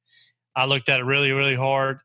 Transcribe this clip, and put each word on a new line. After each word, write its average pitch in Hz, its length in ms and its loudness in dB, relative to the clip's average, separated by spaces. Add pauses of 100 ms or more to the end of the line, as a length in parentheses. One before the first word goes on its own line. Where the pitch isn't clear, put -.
(580)
I 131 80 2
looked 135 220 -2
at 135 140 2
it - 20 -6
really, 139 280 0
really 139 240 0
hard, 135 500 -2